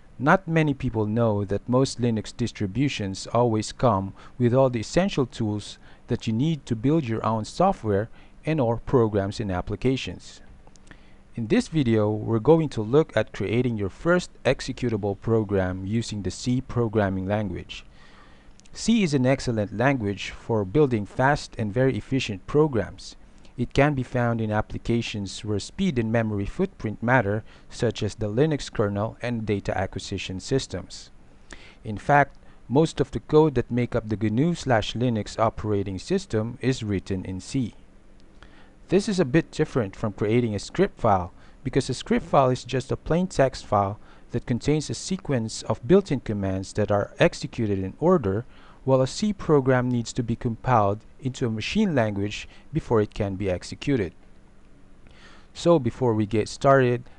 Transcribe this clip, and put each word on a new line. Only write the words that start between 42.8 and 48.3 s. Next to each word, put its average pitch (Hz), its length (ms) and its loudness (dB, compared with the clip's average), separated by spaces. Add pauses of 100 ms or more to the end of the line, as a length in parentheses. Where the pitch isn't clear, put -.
a 117 60 -2
plain 175 300 0
text - 380 0
file 101 360 0 (300)
that 120 140 -4
contains 143 440 0
a 123 40 -6
sequence 123 680 -4
of - 260 -4
built-in 170 320 4
commands 95 540 -4
that 104 180 0
are 101 280 0
executed 113 600 0
in 95 220 -6
order, 120 420 2 (400)